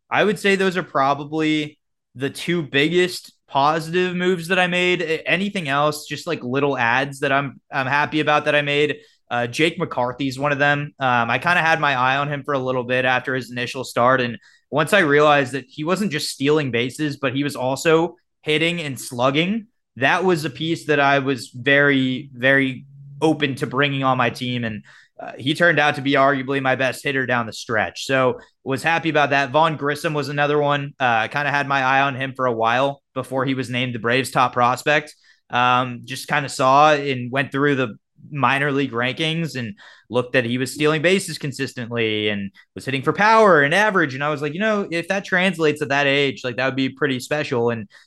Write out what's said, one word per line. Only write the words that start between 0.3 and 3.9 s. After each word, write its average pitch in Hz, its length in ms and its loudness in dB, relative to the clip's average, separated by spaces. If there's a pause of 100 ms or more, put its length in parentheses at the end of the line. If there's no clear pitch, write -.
say 196 180 2
those 190 220 0
are 175 60 -2
probably 147 960 -2 (340)
the 131 160 -6
two 170 320 -4
biggest 156 720 -2 (140)
positive 165 680 0